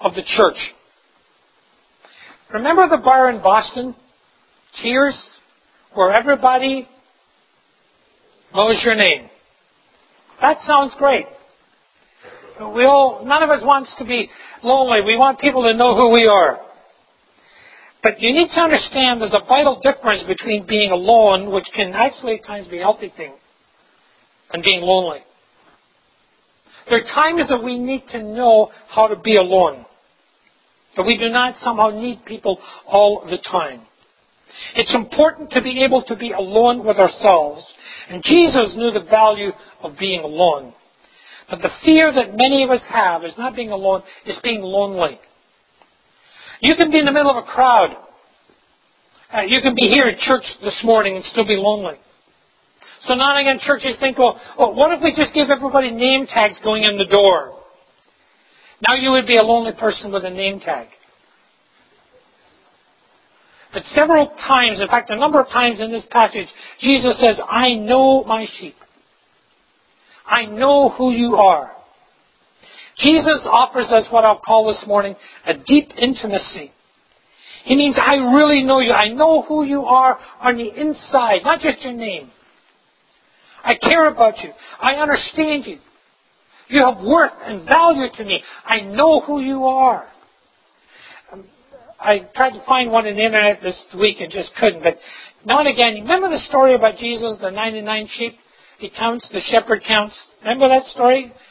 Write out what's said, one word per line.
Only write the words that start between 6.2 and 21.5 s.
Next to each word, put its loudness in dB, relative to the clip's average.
knows 2
your 0
name. 0
That 0
sounds 2
great. 0
We -2
all, 4
none 0
of 2
us 0
wants 0
to -14
be -4
lonely. 2
We 0
want 2
people 0
to 2
know 2
who 4
we 6
are. 4
But 0
you 0
need 2
to 0
understand 0
there's -2
a -2
vital 2
difference 0
between -6
being -2
alone, 4